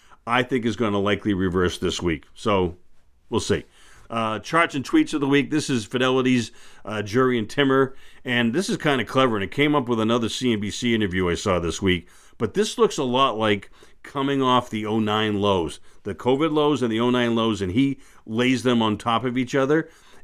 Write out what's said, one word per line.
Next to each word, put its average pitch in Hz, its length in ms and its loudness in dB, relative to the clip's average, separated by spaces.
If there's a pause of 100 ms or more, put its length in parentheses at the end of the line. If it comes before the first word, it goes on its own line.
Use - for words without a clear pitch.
(260)
I 120 160 2
think 123 220 -2
is 113 100 0
gonna 101 240 0
likely 101 360 0
reverse 90 440 0
this 87 240 -4
week. 82 220 -2 (100)
So 92 440 0 (500)
we'll 117 120 0
see. 85 240 -2 (460)
Uh, 110 300 -4
charts 165 340 0
and 131 100 -4
tweets 156 300 2
of 147 60 0
the 139 80 0
week. 135 240 2
This 147 180 -2
is 120 140 0
Fidelity's, 127 680 0 (340)
uh, 104 160 -6
Jerry 120 380 0
and 107 100 -4
Timmer, 135 460 2 (300)
and 120 280 0
this 165 160 -2
is 196 80 -2
kinda 139 280 0
clever, 131 320 2
and 98 80 -2
it 90 80 -8
came 147 240 2
up 123 120 -2
with 117 120 0
another 113 280 0
C 123 240 -2
N 107 60 0
B 101 100 -4
C 117 280 0
interview 92 320 0
I 85 60 0
saw 90 260 0
this 85 200 -4
week, 90 280 0 (280)
but 113 180 -4
this 214 220 -2
looks 220 220 0
a 147 60 -2
lot 123 340 0
like 107 320 0 (320)
coming 139 400 -2
off 127 260 4
the 107 160 -6
oh 107 140 0
nine 107 420 0
lows, 95 380 2 (240)
the 98 100 -8
covid 139 400 0
lows 147 300 2
and 120 80 0
the 110 80 0
oh 120 120 2
nine 120 260 2
lows, 113 260 0
and 92 80 -4
he 135 300 0 (260)
lays 120 380 0
them 120 180 2
on 107 160 0
top 117 260 0
of 123 140 -4
each 127 160 -4
other, 151 340 0 (360)